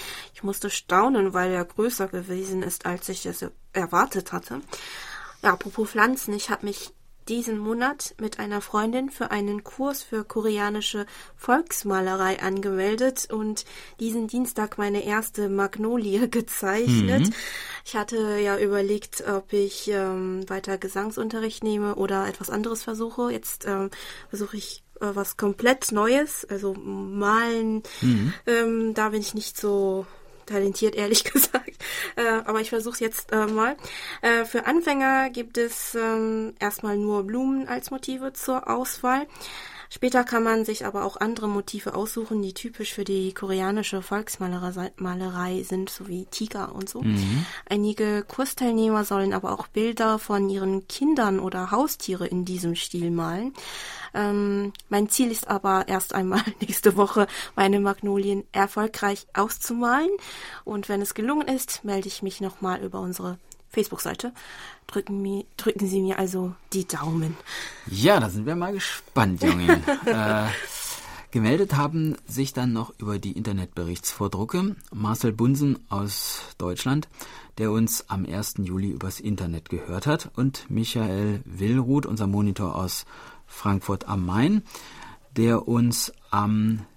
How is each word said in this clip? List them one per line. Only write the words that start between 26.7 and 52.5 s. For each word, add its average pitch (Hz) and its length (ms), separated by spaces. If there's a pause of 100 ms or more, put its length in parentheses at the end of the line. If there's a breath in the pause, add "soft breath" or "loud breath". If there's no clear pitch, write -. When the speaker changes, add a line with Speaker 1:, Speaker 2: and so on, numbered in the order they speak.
Speaker 1:
malen. 214 1080 (180 loud breath)
Speaker 2:
Mhm. 123 320 (140)
Speaker 1:
Ähm, 226 480
da 214 160
bin 214 100
ich 208 140
nicht 214 240
so 196 480 (400 loud breath)
talentiert, 196 480
ehrlich 208 300
<laughs> - 80
gesagt. - 500 (320 loud breath)
Äh, 226 300
aber 220 160
ich 220 100
versuch's 233 300
jetzt, 226 320
äh, 214 140
mal. 220 300 (460 loud breath)
Äh, 233 220
für 233 220
Anfänger 269 640
gibt 240 280
es, 233 380
ähm, 220 640
erstmal 208 360
nur 208 280
Blumen 262 420
als 247 240
Motive 262 420
zur 254 380
Auswahl. 254 560 (640 loud breath)
Später 247 360
kann 233 180
man 226 220
sich 220 200
aber 202 200
auch 196 140
andere 220 300
Motive 202 460
aussuchen, 220 480
die 190 120
typisch 226 380
für 202 120
die 190 280
koreanische 190 680
Volksmalerei, 185 960
Malerei 180 640
sind, 190 280
so 190 180
wie 185 180
Tiger - 480
und 190 140
so. - 140
Speaker 2:
Mhm. 107 440 (220 loud breath)
Speaker 1:
Einige 208 560
Kursteilnehmer 226 800
sollen 196 280
aber 190 200
auch 208 160
Bilder 220 500
von 202 320
ihren 190 380
Kindern 254 500
oder 185 320
Haustiere 196 560
in 180 180
diesem 180 300